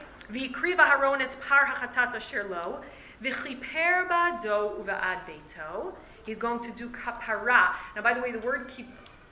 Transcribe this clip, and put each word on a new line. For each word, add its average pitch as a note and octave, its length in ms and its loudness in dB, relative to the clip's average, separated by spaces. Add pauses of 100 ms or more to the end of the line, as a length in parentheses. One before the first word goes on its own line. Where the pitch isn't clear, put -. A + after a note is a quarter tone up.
(320)
V'yikriv C4 460 0
Aharon C#4 420 6
et B3+ 200 -4
par C#4 240 6
hachatat B3 520 0
asher A3 340 -6
lo, F3+ 300 -6 (420)
v'chiper D#4 840 0
ba'do G#3+ 760 2
uva'ad F#3 400 -2
beito. E3+ 720 -10 (320)
He's A3 100 -6
going A#3 280 -2
to A#3 80 -10
do A#3+ 180 -10
kapara. A3 840 2 (200)
Now, G#3 80 -6
by A#3 100 4
the B3 80 0
way, B3 120 -4
the A3+ 80 -6
word B3 280 -4
kip-, - 180 -14 (460)